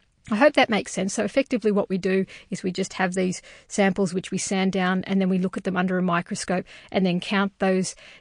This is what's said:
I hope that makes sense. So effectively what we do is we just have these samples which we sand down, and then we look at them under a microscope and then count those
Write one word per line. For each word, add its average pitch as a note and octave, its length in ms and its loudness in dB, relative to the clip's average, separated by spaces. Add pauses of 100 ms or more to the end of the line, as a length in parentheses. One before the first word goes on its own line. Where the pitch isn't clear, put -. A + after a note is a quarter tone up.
(300)
I A3 60 0
hope D4 180 6
that C4 160 4
makes G3 220 -2
sense. F#3+ 220 -2
So G#3+ 100 -2
effectively G#3+ 480 0
what G3 160 0
we F#3+ 100 -2
do F#3+ 260 0 (260)
is F#3+ 120 -6
we F#3 80 -2
just F#3 240 -4
have F#3 200 -2
these F#3 280 -2 (240)
samples G3 480 2
which F#3 160 -4
we F#3+ 80 -2
sand F#3+ 340 0
down, F#3 320 0
and G3 160 0
then F#3 80 2
we F#3 100 2
look F#3 180 -2
at G3+ 80 -8
them F3+ 120 -2
under F3+ 220 0
a F3+ 40 0
microscope F3+ 600 -2 (280)
and F#3+ 120 2
then F3+ 140 2
count G3 400 0
those F#3 380 0 (240)